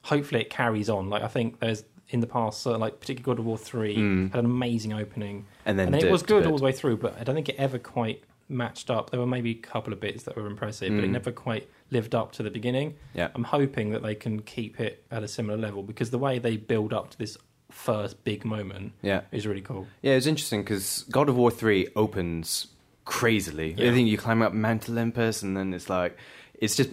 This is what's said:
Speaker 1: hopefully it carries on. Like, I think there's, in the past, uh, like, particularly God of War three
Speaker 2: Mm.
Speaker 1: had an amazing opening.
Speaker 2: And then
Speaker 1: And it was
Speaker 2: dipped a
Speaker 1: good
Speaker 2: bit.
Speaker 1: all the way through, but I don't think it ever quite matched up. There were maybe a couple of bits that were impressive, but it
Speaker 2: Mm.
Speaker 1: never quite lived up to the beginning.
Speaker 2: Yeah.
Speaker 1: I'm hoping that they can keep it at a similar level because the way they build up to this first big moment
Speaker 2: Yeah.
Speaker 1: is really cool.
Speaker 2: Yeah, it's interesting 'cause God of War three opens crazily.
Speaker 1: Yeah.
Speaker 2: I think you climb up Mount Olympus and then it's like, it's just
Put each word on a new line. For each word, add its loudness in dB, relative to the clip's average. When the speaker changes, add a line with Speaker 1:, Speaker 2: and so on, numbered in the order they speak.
Speaker 1:
hopefully 0
it -6
carries 2
on. 0
Like, 0
I -4
think -2
there's, -2
in 0
the 2
past, -2
uh, 0
like, -4
particularly -2
God -4
of -4
War 0
three -4
Speaker 2:
Mm. 2
Speaker 1:
had 0
an 2
amazing 0
opening. -6
Speaker 2:
And 2
then 4
Speaker 1:
And 4
it 6
was 4
Speaker 2:
dipped 0
a 10
Speaker 1:
good 8
Speaker 2:
bit. 4
Speaker 1:
all 2
the 2
way 4
through, 0
but -4
I -6
don't 0
think -2
it -6
ever 0
quite -4
matched -6
up. 0
There -2
were 0
maybe 0
a -2
couple -6
of -8
bits -6
that -10
were -6
impressive, -2
but 4
it 2
Speaker 2:
Mm. 2
Speaker 1:
never -2
quite -6
lived 0
up 0
to -8
the -4
beginning. -2
Speaker 2:
Yeah. 0
Speaker 1:
I'm -2
hoping 0
that -2
they -2
can -4
keep -8
it -6
at -6
a -8
similar -4
level -4
because -4
the 0
way 0
they 0
build 0
up -4
to -20
this -8
first -4
big -4
moment -6
Speaker 2:
Yeah. 2
Speaker 1:
is -4
really -4
cool. -10
Speaker 2:
Yeah, 6
it's 4
interesting 0
'cause -2
God 6
of 4
War 8
three 4
opens 0
crazily. 0
Speaker 1:
Yeah. 4
Speaker 2:
I 6
think 6
you 4
climb 2
up 2
Mount 0
Olympus 0
and -2
then -2
it's -8
like, 0
it's 0
just 2